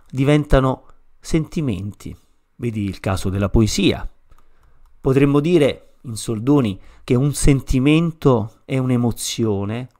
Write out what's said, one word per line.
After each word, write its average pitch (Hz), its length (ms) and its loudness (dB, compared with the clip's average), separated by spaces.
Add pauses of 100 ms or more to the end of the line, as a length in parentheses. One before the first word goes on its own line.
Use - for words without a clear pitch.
(100)
diventano 135 760 0 (340)
sentimenti. 120 960 -6 (400)
Vedi 110 300 -4
il 92 120 -8
caso 98 300 -4
della 98 220 -2
poesia. 117 540 2 (960)
Potremmo 139 380 2
dire, 147 540 0 (100)
in 113 140 -12
soldoni, 117 640 0 (260)
che 131 80 0
un 139 200 0
sentimento 139 1300 2
è 135 140 -4
un'emozione, 120 1200 -2